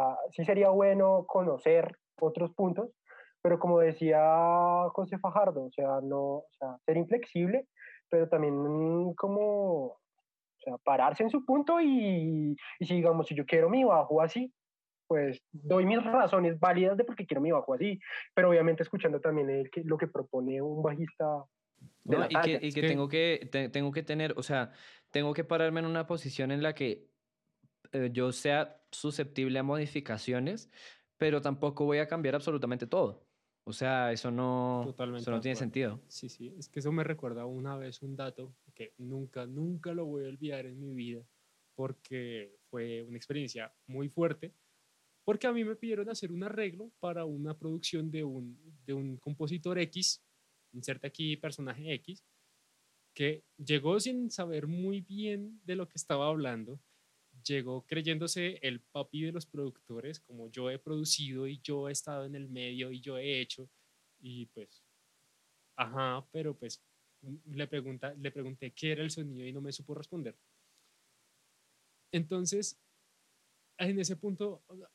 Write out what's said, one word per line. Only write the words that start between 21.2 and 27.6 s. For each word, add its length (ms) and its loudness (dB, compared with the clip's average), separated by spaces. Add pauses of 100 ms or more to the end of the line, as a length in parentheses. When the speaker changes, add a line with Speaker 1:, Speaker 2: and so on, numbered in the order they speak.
Speaker 1:
de 140 2
Speaker 2:
No, 20 4
Speaker 1:
la 80 2
Speaker 2:
y 80 0
que, 60 6
Speaker 1:
talla. 160 4
Speaker 2:
y 40 -8
que 60 -4
Speaker 3:
Es 80 -4
que 140 2
Speaker 2:
tengo 200 2
que, 440 2
te-, 160 0
tengo 240 0
que 100 -4
tener, 340 -2
o 60 -4
sea, 300 0 (400)
tengo 220 2
que 100 -2
pararme 340 2
en 80 0
una 220 -2
posición 420 -2
en 140 0
la 100 0
que, 320 -2 (840)